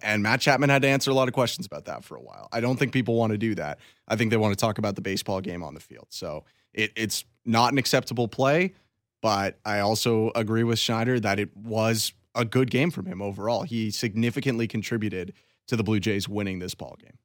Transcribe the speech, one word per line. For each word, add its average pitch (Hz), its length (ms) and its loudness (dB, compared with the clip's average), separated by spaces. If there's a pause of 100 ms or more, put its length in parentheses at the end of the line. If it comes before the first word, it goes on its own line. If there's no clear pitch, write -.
and 107 200 2
Matt 113 180 2
Chapman 139 280 4
had 139 140 6
to 139 60 4
answer 135 220 2
a 131 40 2
lot 131 140 4
of 120 60 -6
questions - 320 0
about 73 200 -12
that 71 180 -10
for - 120 -16
a 60 40 -16
while. 50 320 -20
I 113 80 -2
don't 123 160 2
think 127 160 0
people 117 220 2
wanna 110 240 2
do 110 160 0
that. 76 240 -6 (300)
I 107 80 2
think 110 140 2
they 117 60 4
wanna 107 200 4
talk 110 220 0
about 104 180 0
the 101 60 -8
baseball 95 380 -4
game 87 220 -8
on 71 120 -12
the 73 60 -16
field. - 300 -20
So 76 340 -10 (300)
it, 107 220 -2
it's 110 280 -2 (220)
not 117 260 4
an 139 60 2
acceptable 123 500 0
play, 151 460 2 (480)
but 101 420 0
I 104 160 0
also 110 540 2
agree 113 300 0
with 117 140 2
Schneider 117 420 0
that 101 180 0
it 104 180 -4
was 110 560 0 (220)
a 120 100 0
good 123 260 2
game 147 200 2
from 95 160 -8
him 98 160 -8
overall. 101 400 -2
He 113 280 -2
significantly 117 800 0
contributed 101 640 -4 (360)
to 123 80 -2
the 113 60 0
Blue 107 180 2
Jays 101 280 0
winning 98 300 -4
this 90 160 -8
ball - 260 -14
game. - 240 -20